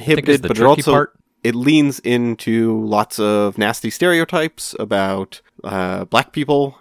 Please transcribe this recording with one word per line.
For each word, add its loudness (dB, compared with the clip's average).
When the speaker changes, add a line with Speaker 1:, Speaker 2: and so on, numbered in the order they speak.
Speaker 1:
uninhibited, 0
Speaker 2:
is 4
the -4
Speaker 1:
but 0
it -2
Speaker 2:
tricky 6
Speaker 1:
also 4
Speaker 2:
part. 2
Speaker 1:
it 0
leans 2
into -2
lots -2
of 0
nasty -2
stereotypes -2
about, -4
uh, -6
black -2
people -2